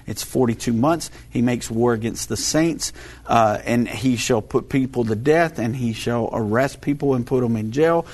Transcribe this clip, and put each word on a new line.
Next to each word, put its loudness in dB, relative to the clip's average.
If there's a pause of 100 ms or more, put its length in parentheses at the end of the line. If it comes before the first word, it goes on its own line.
It's -6
forty-two 0
months. 0 (200)
He -2
makes 0
war 2
against -4
the -4
saints, 0 (340)
uh, 4
and 0
he 0
shall 2
put -2
people 0
to 0
death, 2
and -2
he -2
shall -2
arrest 0
people 0
and -2
put 0
them 2
in -4
jail. 2